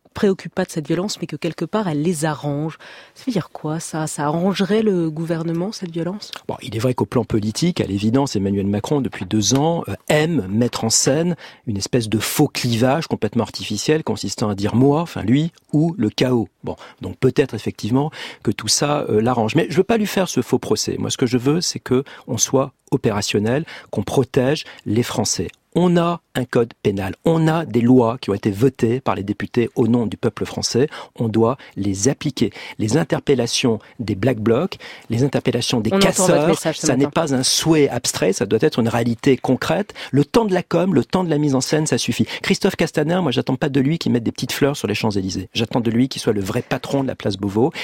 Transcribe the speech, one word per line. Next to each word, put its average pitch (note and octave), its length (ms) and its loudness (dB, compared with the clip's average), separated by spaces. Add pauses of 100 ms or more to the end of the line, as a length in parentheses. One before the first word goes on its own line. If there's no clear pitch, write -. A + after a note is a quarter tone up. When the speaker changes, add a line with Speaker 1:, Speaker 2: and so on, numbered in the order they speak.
(120)
Speaker 1:
préoccupe F#3+ 420 -2
pas F#3 100 -2
de - 60 -10
cette D3+ 160 -6
violence, F3 340 -4
mais E3+ 60 -6
que D3+ 100 -10
quelque E3 280 -6
part, G#3 240 -2
elle D3 140 -2
les D#3+ 220 0
arrange. » D3 540 -4 (380)
Ça - 100 -20
veut C4 60 -4
dire F#3 180 -2
quoi, D#3 300 -6
ça ? D#3 260 -6
Ça D3 200 -4
arrangerait F#3+ 560 0
le F3 280 2
gouvernement, E3 640 -4
cette F3+ 180 -10
violence ? E3+ 400 -6 (160)
Speaker 2:
Bon, - 160 -6
il A2 140 -8
est - 20 -4
vrai B2 160 0
qu'au A2 120 -2
plan A#2 180 0
politique, A2+ 560 -2
à G#2 60 2
l'évidence, A2 500 0
Emmanuel G2 300 0
Macron, G#2 340 0
depuis G#2+ 240 -6
deux G#2+ 300 0
ans, D#3+ 340 2
euh, G2+ 60 -6 (140)
aime D#3 420 2
mettre A2+ 340 0
en A2+ 60 2
scène D#3+ 460 2 (300)
une G2+ 120 -4
espèce A2 320 -2
de A2 80 0
faux C3+ 300 2
clivage B2+ 580 0
complètement A2 380 -2
artificiel, G#2+ 600 -2
consistant G#2+ 460 -4
à G2+ 40 -2
dire G2+ 200 -2
moi, C#3+ 260 4
enfin E3 220 -6
lui, C#3+ 300 2 (200)
ou D#3+ 240 2
le G#2+ 140 0
chaos. B2+ 380 0 (160)
Bon, - 120 -8 (240)
donc F#2+ 160 -8
peut-être C3+ 380 2
effectivement A#2+ 560 -2 (320)
que A2+ 80 0
tout G#2+ 180 -6
ça, D3 400 0
euh, G#2+ 140 4
l'arrange. A#2 320 2
Mais E3 160 2
je C#3+ 80 0
veux - 60 4
pas A#3 120 2
lui G#3+ 100 0
faire F#3 220 0
ce B2+ 140 -2
faux - 160 0
procès. - 400 -2
Moi, G#2+ 100 -4
ce - 80 -4
que C3 100 0
je A#2+ 120 0
veux, D3 240 2
c'est - 180 -6
que C3 240 0 (220)
on B2 100 -4
soit C3+ 360 0 (180)
opérationnel, A2+ 720 0 (260)
qu'on A2 120 -4
protège C3+ 640 0 (200)
les A2+ 200 0
Français. - 440 -4 (280)
On F3 200 4
a E3+ 240 0 (140)
un B2+ 100 -2
code A#2 380 0
pénal, G2 320 0 (100)
on E3 220 4
a D#3+ 180 2
des A2+ 160 2
lois A#2+ 400 6
qui - 100 -4
ont G2 40 2
été G2+ 160 0
votées A#2+ 500 2
par G#2 140 0
les G2 80 -4
députés G#2 540 -2
au B2 100 2
nom A#2 200 2
du F#2 100 -6
peuple - 280 -4
français, A#2+ 440 -2 (280)
on A#2 120 -2
doit A2 300 2 (180)
les G2 320 -2
appliquer. C#3+ 420 -2 (300)
Les A2 160 0
interpellations B2+ 800 0 (220)
des G2+ 160 -2
Black A2+ 240 0
Blocs, A2+ 380 2 (320)
les A#2 120 2
interpellations B2 580 0
des G#2+ 120 0
Speaker 1:
On G3 40 2
entend G3 100 4
votre - 100 2
Speaker 2:
casseurs, E3 320 4
Speaker 1:
message D#3+ 320 0
ce D#3+ 80 0
Speaker 2:
ça B2+ 80 4
n'est C#3 80 4
Speaker 1:
matin. D3 180 0
Speaker 2:
pas C#3+ 120 0
un B2+ 100 0
souhait D#3 440 4
abstrait, D3+ 440 -2
ça - 140 -2
doit A2 160 0
être D#3 180 2
une A2+ 80 2
réalité A#2 480 2
concrète. D#3+ 580 -2 (160)
Le C#3+ 140 4
temps A#3 200 2
de G3 80 0
la F3+ 120 0
com, F3+ 280 0
le B2+ 120 4
temps F#3 180 0
de E3+ 80 -2
la D3 80 2
mise D3 160 2
en C3 60 2
scène, D3+ 260 0
ça B2+ 120 2
suffit. A2+ 280 0 (160)
Christophe F#3+ 320 0
Castaner, E3 480 0
moi D3 80 0
j'attends B2+ 260 0
pas D#3 120 -2
de C3+ 120 2
lui D3+ 180 2
qu'il - 120 -2
mette A#2 140 2
des G#2+ 80 -2
petites - 200 -6
fleurs C#3+ 240 2
sur - 120 -4
les G2+ 80 0
Champs-Élysées. F#2+ 580 -2
J'attends A#2 260 -2
de A2+ 120 0
lui B2 160 2
qu'il - 120 -10
soit A#2 120 0
le G#2 80 0
vrai G2 220 -4
patron C#3 420 -4
de B2+ 40 -2
la G#2 60 -6
place G#2 220 -4
Beauvau. G#2 360 0 (120)